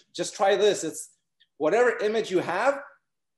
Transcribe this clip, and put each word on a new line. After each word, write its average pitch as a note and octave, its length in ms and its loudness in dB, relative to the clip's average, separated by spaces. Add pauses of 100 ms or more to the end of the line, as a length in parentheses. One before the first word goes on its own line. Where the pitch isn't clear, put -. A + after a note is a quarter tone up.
(200)
Just E3+ 160 -6
try G3+ 200 2
this." F#3+ 280 2
It's D3+ 180 -8 (560)
whatever G#3 400 2
image G#3+ 340 -2
you F3+ 80 2
have, F#3 340 0 (640)